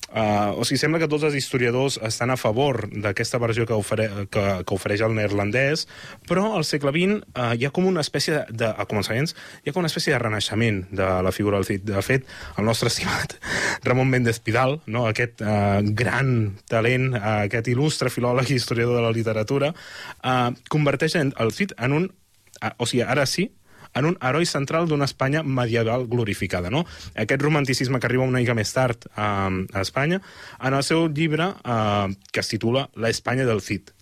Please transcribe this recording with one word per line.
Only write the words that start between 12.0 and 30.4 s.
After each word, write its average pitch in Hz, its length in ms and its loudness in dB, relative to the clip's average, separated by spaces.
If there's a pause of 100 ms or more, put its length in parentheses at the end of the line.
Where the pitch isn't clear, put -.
fet, 131 240 0 (320)
el 101 80 0
nostre 113 220 2
estimat - 480 -4 (480)
Ramon 131 260 2
Méndez 123 300 2
Pidal, 131 460 0
no, 117 200 -2
aquest, 120 340 -2
eh, 104 440 2
gran 113 720 2 (100)
talent, 127 480 2
eh, 110 80 -2 (220)
aquest 117 260 -2
il·lustre 135 400 0
filòleg 123 400 0
i 139 80 2
historiador 120 380 0
de 120 100 2
la 113 80 2
literatura, 113 560 0 (540)
eh, 127 260 2 (180)
converteix 147 460 2
en, 139 240 2
el 110 140 2
Cid - 260 -2
en 123 140 0
un, 175 180 2 (500)
eh, 110 180 -4
o 120 80 0
sigui, 117 200 2
ara 135 180 2
sí, 175 280 -2 (440)
en 127 80 2
un 170 160 2
heroi 135 240 2
central 160 420 -2
d'una 143 220 2
Espanya 139 340 0
medieval 123 640 0
glorificada, 101 640 -2
no? 151 140 0 (320)
Aquest 123 240 0
romanticisme 139 580 0
que 120 80 -2
arriba 123 160 2
una 127 160 2
mica 123 160 2
més 107 200 -2
tard 127 320 0 (100)
a, 101 320 0 (240)
a 98 80 -2
Espanya, 147 400 0 (420)